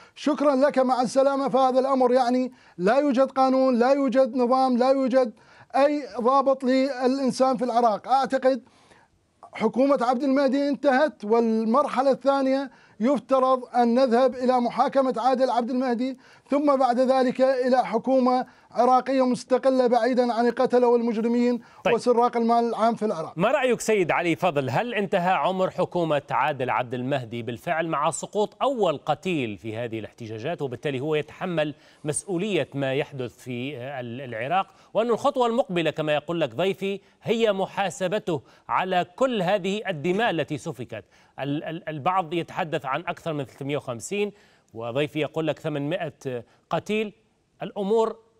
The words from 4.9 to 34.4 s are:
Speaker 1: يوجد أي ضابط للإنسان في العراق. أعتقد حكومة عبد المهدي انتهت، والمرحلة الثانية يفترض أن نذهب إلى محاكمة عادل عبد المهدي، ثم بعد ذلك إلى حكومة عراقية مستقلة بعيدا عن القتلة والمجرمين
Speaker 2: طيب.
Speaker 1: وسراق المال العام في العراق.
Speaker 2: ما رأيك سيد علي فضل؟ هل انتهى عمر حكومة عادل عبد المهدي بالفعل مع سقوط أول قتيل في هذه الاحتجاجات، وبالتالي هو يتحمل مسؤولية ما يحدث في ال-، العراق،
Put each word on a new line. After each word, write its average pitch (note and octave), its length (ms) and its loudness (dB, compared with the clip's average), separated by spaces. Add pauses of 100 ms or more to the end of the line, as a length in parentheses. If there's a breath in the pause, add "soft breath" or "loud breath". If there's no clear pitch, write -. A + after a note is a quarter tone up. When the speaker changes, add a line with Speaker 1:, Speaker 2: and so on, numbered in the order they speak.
Speaker 1:
يوجد C4 420 2 (440 soft breath)
أي D4 260 2 (180)
ضابط C4+ 440 2
للإنسان C4 920 2
في A3 80 -4
العراق. A3+ 440 2
أعتقد C4 540 2 (920 soft breath)
حكومة B3 480 0
عبد A#3+ 220 0
المهدي C#4 460 2
انتهت، C#4+ 560 0
والمرحلة A#3 840 2
الثانية C4+ 600 0 (300 soft breath)
يفترض C4 640 2 (120)
أن A#3+ 180 4
نذهب B3+ 400 4
إلى B3+ 260 2
محاكمة C4 560 0
عادل B3 340 2
عبد A#3 200 -2
المهدي، B3+ 480 -4 (320 soft breath)
ثم C#4+ 260 2
بعد B3 240 2
ذلك B3+ 400 2
إلى B3+ 460 2
حكومة B3 600 0 (240 soft breath)
عراقية B3+ 560 2
مستقلة B3+ 600 2
بعيدا A#3+ 460 2
عن A#3 140 0
القتلة A#3+ 400 2
والمجرمين A#3+ 760 2 (240 loud breath)
Speaker 2:
طيب. A#3+ 100 2
Speaker 1:
وسراق A#3 420 2
المال A#3 320 2
العام A3 260 0
في G#3 100 -4
العراق. D#3+ 320 -6
Speaker 2:
ما G3 140 2
رأيك B3+ 300 2
سيد F#3+ 300 2
علي D#3+ 260 0
فضل؟ C#3+ 340 0
هل G#3+ 240 -2
انتهى F#3+ 380 0
عمر F#3 380 0
حكومة D#3+ 600 -2
عادل C3 400 0
عبد A#2 240 -2
المهدي B2 480 -4
بالفعل D#3+ 460 -4
مع D#3 220 -2
سقوط G3+ 520 -4
أول G#3+ 440 0
قتيل C#3+ 520 -2
في A2 180 -10
هذه A2+ 220 -6
الاحتجاجات، A2+ 640 -10
وبالتالي C3 380 -6
هو D3+ 140 -4
يتحمل D3+ 600 -4 (300 soft breath)
مسؤولية E3+ 720 -4
ما C3+ 200 -4
يحدث C3+ 420 -6
في B2+ 420 -10
ال-، B2 420 -12
العراق، C3 460 -4 (280 soft breath)